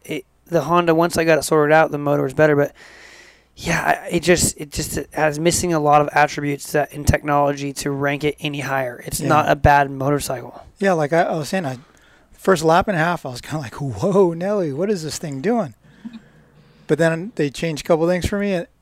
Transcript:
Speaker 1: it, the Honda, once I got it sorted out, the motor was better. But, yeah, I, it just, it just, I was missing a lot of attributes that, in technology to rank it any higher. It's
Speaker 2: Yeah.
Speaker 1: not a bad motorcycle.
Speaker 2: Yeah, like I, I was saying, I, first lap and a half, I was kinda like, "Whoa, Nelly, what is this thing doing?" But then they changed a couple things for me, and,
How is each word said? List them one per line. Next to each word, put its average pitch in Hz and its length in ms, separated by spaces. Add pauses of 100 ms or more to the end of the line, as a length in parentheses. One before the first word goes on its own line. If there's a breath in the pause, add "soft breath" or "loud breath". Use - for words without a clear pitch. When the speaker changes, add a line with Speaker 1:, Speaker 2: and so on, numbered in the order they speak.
Speaker 1:
it, - 200 (220)
the 165 160
Honda, 170 320
once 170 240
I 165 60
got 160 140
it - 40
sorted 151 320
out, 156 160
the 147 80
motor 143 240
was 135 100
better. 151 240
But, 143 160 (840 loud breath)
yeah, 165 260 (220)
I, - 40
it 175 140
just, 165 360
it 147 140
just, - 260 (160)
I 156 140
was 147 100
missing 175 360
a 156 60
lot 147 200
of 147 120
attributes 147 600
that, 143 220
in 143 100
technology 143 720
to - 160
rank 139 340
it 147 160
any 143 200
higher. 131 440
It's - 160
Speaker 2:
Yeah. 143 80
Speaker 1:
not 151 220
a 151 60
bad 143 340
motorcycle. 135 760 (140)
Speaker 2:
Yeah, 196 160
like 151 180
I, 165 100
I - 140
was 151 140
saying, 190 160
I, 127 120 (540 soft breath)
first 175 320
lap 165 240
and 202 80
a 156 40
half, 165 260
I - 20
was 123 140
kinda 151 160
like, 127 160
"Whoa, 165 580
Nelly, 180 400
what 170 180
is 185 120
this 151 160
thing 139 240
doing?" 190 320 (1120 loud breath)
But 156 100
then 165 380
they 147 160
changed 160 340
a - 40
couple 165 200
things 180 180
for 202 120
me, 202 160
and, 175 120 (160)